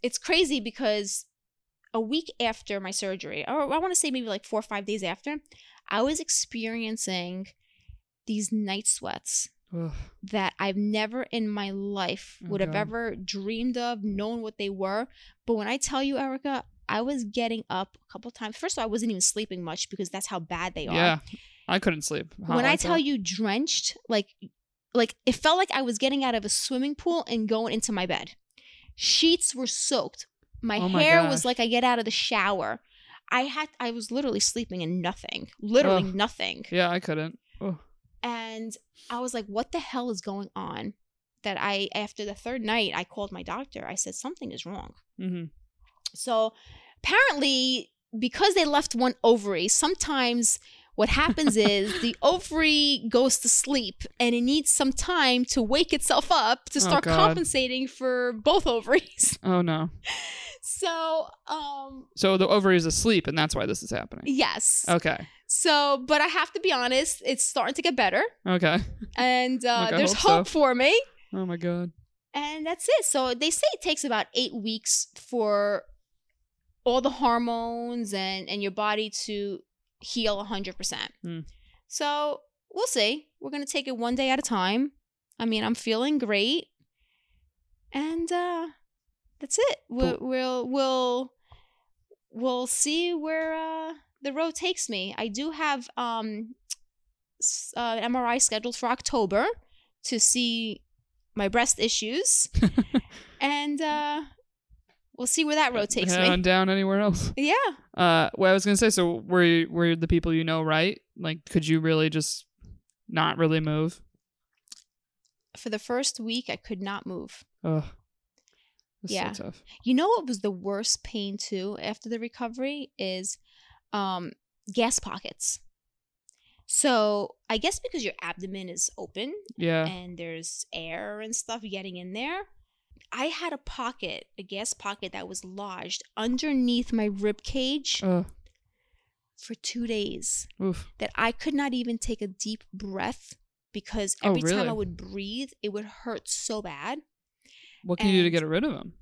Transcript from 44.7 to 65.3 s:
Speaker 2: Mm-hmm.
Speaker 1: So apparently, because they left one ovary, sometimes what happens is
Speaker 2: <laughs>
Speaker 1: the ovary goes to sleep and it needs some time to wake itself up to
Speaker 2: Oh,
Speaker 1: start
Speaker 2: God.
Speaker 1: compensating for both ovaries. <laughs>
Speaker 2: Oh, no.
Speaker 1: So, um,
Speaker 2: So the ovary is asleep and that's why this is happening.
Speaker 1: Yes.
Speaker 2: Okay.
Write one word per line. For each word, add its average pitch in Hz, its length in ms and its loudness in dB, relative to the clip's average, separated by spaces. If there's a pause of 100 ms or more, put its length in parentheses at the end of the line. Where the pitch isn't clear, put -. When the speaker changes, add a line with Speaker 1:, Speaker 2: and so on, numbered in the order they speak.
Speaker 2:
Mm-hmm. 180 260 -6 (680)
Speaker 1:
So 220 380 0 (500)
apparently, 277 880 4 (260)
because 247 380 4
they 359 100 6
left 294 300 2
one 247 200 4 (100)
ovary, 202 440 4
sometimes 254 920 2 (360)
what 208 160 4
happens 269 460 4
is 208 440 4
Speaker 2:
<laughs> - 20 -4
Speaker 1:
the 233 200 -2
ovary 302 880 4
goes 247 300 6
to - 80 0
sleep 247 560 0 (160)
and 240 140 4
it 240 80 2
needs 285 280 4
some 269 220 4
time 262 540 2
to - 140 0
wake 269 320 2
itself 294 380 2
up 254 400 4
to - 80 -2
Speaker 2:
Oh, 262 40 4
Speaker 1:
start 190 220 4
Speaker 2:
God. 165 120 4
Speaker 1:
compensating 254 720 2
for 247 440 -2
both 285 340 4
ovaries. - 720 2
<laughs> - 20 -20
Speaker 2:
Oh, 185 180 4
no. 165 300 0 (720)
Speaker 1:
So, 320 640 -2 (200)
um, 277 600 -10 (100)
Speaker 2:
So 190 200 4
the 190 120 4
ovary 190 280 6
is 165 100 4
asleep 196 400 2
and 156 100 -2
that's 156 180 2
why - 120 0
this - 160 -2
is - 80 -10
happening. - 360 -8
Speaker 1:
Yes. - 640 0
Speaker 2:
Okay. 170 380 2 (200)